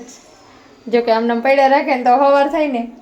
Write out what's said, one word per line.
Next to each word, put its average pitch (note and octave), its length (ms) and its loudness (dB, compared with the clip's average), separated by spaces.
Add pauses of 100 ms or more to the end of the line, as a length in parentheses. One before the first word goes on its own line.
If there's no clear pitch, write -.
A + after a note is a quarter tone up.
(880)
જો A#3 140 0
કે A#3 100 -2
આમનામ A#3 300 -2
પડ્યા C4+ 260 2
રાખે C#4 280 0
ને B3 80 -4
તો B3 120 2
હવાર C#4 340 2
થાય D4+ 180 -2
ને, B3 120 -6 (220)